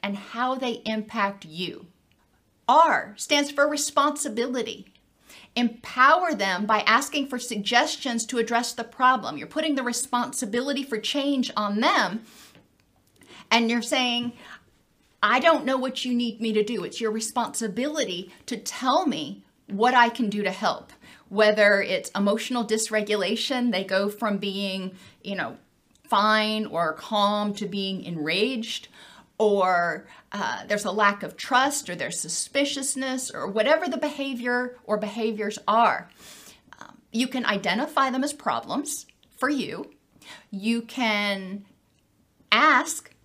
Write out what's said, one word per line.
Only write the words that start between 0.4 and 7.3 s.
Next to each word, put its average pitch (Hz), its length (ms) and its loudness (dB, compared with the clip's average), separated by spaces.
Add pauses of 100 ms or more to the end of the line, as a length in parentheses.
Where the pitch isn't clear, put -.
they 247 280 -4
impact 214 600 -4
you. 170 420 -10 (840)
R 277 480 4
stands 285 360 0
for 294 160 4
responsibility. 262 1160 -2 (680)
Empower 277 800 4
them 190 320 -2
by 208 140 4
asking 277 480 2
for 247 100 -6